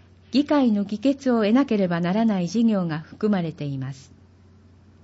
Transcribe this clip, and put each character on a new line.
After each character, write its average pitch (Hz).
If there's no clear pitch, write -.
議 285
会 269
の 202
議 208
決 277
を 226
得 208
な 277
け 226
れ 190
ば 170
な 175
ら 220
な 202
い 175
事 226
業 202
が 156
含 208
ま 196
れ 165
て 147
い 139
ま 131
す。 -